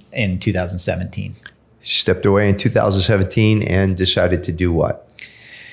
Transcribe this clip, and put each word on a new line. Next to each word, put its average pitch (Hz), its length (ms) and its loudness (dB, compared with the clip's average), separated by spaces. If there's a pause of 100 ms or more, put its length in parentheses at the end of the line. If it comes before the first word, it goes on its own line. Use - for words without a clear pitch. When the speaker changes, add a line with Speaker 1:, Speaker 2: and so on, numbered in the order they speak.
(140)
Speaker 1:
in 95 260 -2
two 101 140 -2
thousand 90 260 -4
seventeen. 90 560 -6 (460)
Speaker 2:
Stepped - 440 -2
away 101 240 4
in 98 80 2
two 113 120 0
thousand 104 320 2
seventeen 107 640 2
and 95 340 0
decided 90 460 0
to - 80 -6
do 85 200 0
what? - 380 -2 (640)